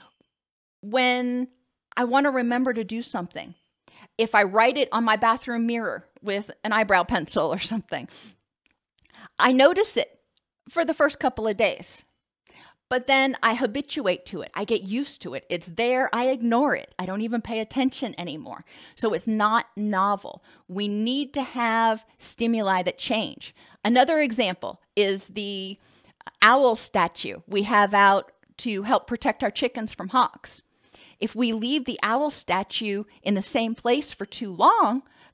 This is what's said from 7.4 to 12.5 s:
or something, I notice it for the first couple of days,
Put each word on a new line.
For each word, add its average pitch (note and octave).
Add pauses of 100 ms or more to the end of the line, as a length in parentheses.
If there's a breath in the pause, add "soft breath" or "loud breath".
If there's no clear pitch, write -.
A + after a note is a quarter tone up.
or F#3
something, D#3+ (1300 loud breath)
I B3+
notice E4
it - (580)
for E4
the D#4
first -
couple A3+
of G#3
days, - (840 loud breath)